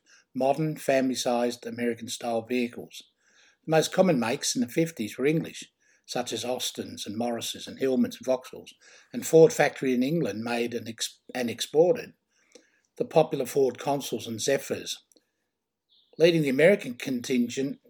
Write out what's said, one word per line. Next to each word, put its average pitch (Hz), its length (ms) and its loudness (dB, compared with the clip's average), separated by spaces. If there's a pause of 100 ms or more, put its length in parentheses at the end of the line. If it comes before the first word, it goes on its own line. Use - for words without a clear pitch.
(340)
modern, 147 420 0
family-sized 123 880 0
American-style 117 760 -4
vehicles. 117 640 -6 (600)
The 160 60 -6
most 156 240 4
common 180 260 4
makes 117 340 -2
in 127 60 -2
the 120 80 0
fifties 165 480 -2
were 127 80 -4
English, 151 400 0 (400)
such - 300 -6
as 110 100 -6
Austins 120 600 -6
and 104 100 -8
Morrises 117 500 -6
and - 140 -12
Hillmans 131 380 0
and - 80 -12
Vauxhalls, - 480 -6 (360)
and 123 160 -8
Ford 160 280 8
factory 139 400 0
in 123 80 2
England 127 420 -2
made 120 300 -2
and 110 120 -8
ex-, - 340 -10 (140)
and 123 140 -2
exported - 640 2 (840)
the 127 80 -2
popular 156 400 2
Ford 131 320 2
Consols 131 480 -4
and 113 120 -8
Zephyrs. - 640 -4 (1160)
Leading 165 240 4
the 139 80 0
American 151 420 4
contingent 127 840 -2 (120)